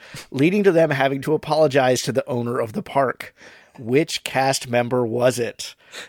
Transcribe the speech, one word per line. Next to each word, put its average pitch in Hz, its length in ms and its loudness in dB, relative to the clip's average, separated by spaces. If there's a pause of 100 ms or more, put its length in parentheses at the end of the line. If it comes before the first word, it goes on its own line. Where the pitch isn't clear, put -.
(320)
leading 180 320 2
to 190 80 4
them 160 180 4
having 139 300 0
to 147 140 -2
apologize 143 680 2
to - 80 -4
the 120 180 -2
owner 120 300 -4
of 113 140 -4
the 202 100 -6
park. - 500 -4 (460)
Which 131 460 0
cast 131 440 -2
member 120 380 0
was 120 320 0
it? - 380 -8 (320)